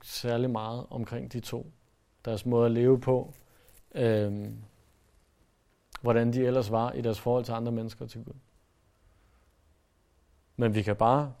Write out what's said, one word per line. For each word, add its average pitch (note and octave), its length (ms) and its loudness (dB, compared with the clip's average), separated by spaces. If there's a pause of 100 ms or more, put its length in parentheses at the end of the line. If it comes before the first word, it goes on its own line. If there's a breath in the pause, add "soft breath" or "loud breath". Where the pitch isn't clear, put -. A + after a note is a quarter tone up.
særlig B2 460 -2
meget A2+ 400 -6
omkring A#2+ 440 -8
de B2 60 -6
to. - 320 -10 (540)
Deres A2+ 200 -4
måde A#2+ 200 4
at A#2 60 4
leve B2 280 6
på, B2+ 340 0 (640 soft breath)
øhm, G#2+ 600 0 (1400)
hvordan A#2 320 2
de B2+ 120 2
ellers B2 260 0
var A2+ 200 0
i C3+ 100 -8
deres A2+ 180 -2
forhold B2 260 -2
til A#2 60 -8
andre A#2 200 -4
mennesker A2+ 340 -8
og A#2 60 -14
til A#2 120 -14
Gud. C3 100 -16 (2250)
Men A#2 200 2
vi G#2+ 60 0
kan G2+ 140 0
bare C3 440 2